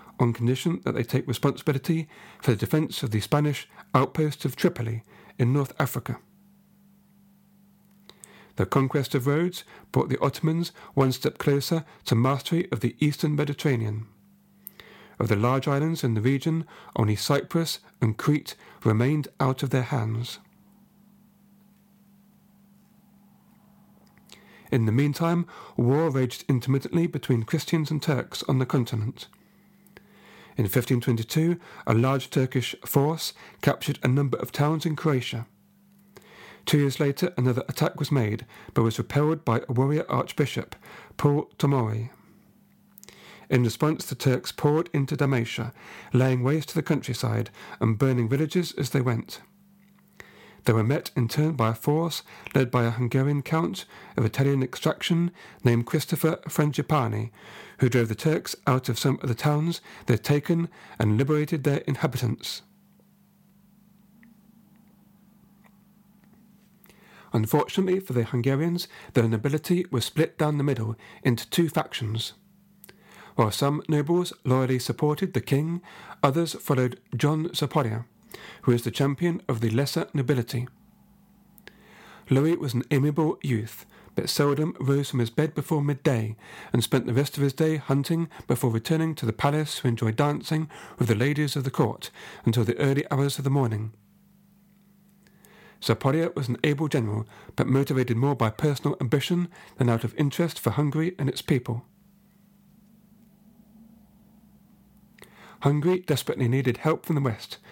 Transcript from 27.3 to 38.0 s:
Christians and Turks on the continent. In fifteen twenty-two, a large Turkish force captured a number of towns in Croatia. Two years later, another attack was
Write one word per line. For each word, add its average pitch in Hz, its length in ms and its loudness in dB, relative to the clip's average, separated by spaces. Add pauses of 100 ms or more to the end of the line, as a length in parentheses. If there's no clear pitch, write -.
Christians 156 460 -2
and 156 140 -4
Turks - 460 -2
on 131 100 2
the 131 60 2
continent. 117 640 -2 (1300)
In 113 80 2
fifteen 123 320 2
twenty-two, 147 580 0 (300)
a 117 60 2
large 131 360 2
Turkish 131 460 0 (100)
force 151 460 0 (300)
captured - 420 0
a 135 60 2
number 131 300 2
of - 120 -8
towns 151 340 0
in 156 120 -2
Croatia. 123 500 -2 (1160)
Two 151 140 4
years 139 200 0
later, 143 380 0
another 127 320 2
attack - 280 -2
was 147 140 -4